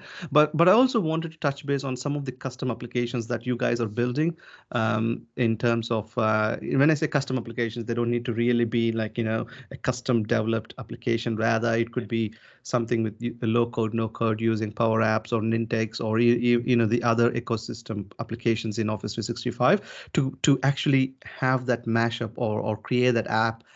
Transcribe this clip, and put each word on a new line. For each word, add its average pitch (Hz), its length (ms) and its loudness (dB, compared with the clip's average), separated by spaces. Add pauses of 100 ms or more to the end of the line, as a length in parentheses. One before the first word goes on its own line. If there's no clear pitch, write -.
(320)
But, 151 240 4
but 170 140 6
I - 20 8
also 247 300 4
wanted 160 320 -2
to - 60 -20
touch 139 260 -2
base 139 180 -2
on 131 140 -4
some 147 180 -2
of 143 80 -4
the 135 80 -6
custom 131 400 -4
applications 120 560 -4
that 117 180 -4
you 123 120 0
guys 120 240 0
are 110 80 -2
building, 123 480 0 (340)
um, 113 520 0 (120)
in 113 220 2
terms 117 340 0
of, 110 260 -2
uh, 110 440 2
when 139 280 2
I 156 40 4
say 147 140 0
custom 131 300 -2
applications, 117 500 -4
they 117 60 0
don't 120 160 0
need 120 140 0
to 120 80 -4
really 120 320 2
be, 117 300 0
like, 110 240 -4
you 117 80 0
know, 113 220 -2 (240)
a - 40 -12
custom 120 480 0
developed 113 540 -2
application. 117 580 -4
Rather, 113 380 0
it 117 180 -2
could 110 160 -4
be 113 260 -2 (300)
something 117 400 0
with 104 180 -4
y-, 120 100 -4 (100)
low 117 240 2
code, 113 280 -2
no 113 140 0
code 110 320 -2
using 110 320 0
Power 113 300 0
Apps 110 320 0
or 113 80 0
Nintex 113 580 -2
or, 113 200 0
y-, 120 200 6
y-, 120 260 2
you 123 120 2
know, 117 80 4
the 117 180 0
other 117 280 4
ecosystem 110 800 -6 (100)
applications 113 600 -2
in 107 100 0
Office 107 260 -6
three 110 80 -4
sixty-five 123 880 0
to, 131 300 0
to 139 200 6
actually 135 500 2 (120)
have 131 400 -2
that 120 200 0
mashup 117 520 0
or, 107 240 0
or 104 160 -2
create 123 340 2
that 113 160 2
app 113 380 0 (100)